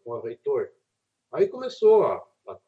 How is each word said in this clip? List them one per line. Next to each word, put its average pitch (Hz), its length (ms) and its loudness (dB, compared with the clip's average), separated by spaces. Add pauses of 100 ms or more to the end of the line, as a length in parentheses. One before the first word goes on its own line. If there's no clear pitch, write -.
com 117 80 -12
o 117 80 -8
reitor. 117 500 -6 (600)
Aí 180 160 0
começou 220 560 2
a, 104 140 0 (300)
a - 100 -16 (100)